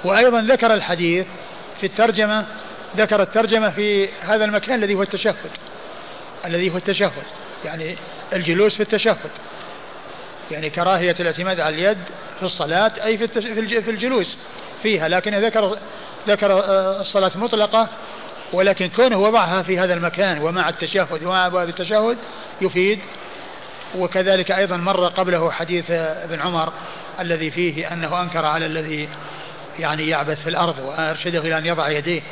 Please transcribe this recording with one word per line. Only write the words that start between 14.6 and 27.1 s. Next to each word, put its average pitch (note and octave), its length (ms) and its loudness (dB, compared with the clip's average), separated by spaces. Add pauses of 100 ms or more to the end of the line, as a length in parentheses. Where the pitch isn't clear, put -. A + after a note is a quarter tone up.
فيها. F#3 240 2
لكن F#3 280 2
ذكر، G#3 420 2 (500)
ذكر، G3+ 260 4
آه، F#3+ 480 2
الصلاة F#3+ 340 2
مطلقة، G#3+ 520 2 (680)
ولكن F#3+ 360 4
كونه A#3 280 4
وضعها F#3+ 460 4
في F3+ 160 0
هذا F3+ 140 2
المكان E3+ 480 0
ومع E3+ 280 2
التشهد E3+ 540 -2
ومع F3+ 240 2
أبواب F3 220 0
التشهد G#3+ 480 2 (440)
يفيد. F#3+ 380 2 (960)
وكذلك F#3 560 2
أيضًا F#3 260 2
مر F3+ 300 2
قبله E3+ 440 2
حديث E3+ 400 -2
ابن E3 480 -2
عمر D#3+ 340 0 (460)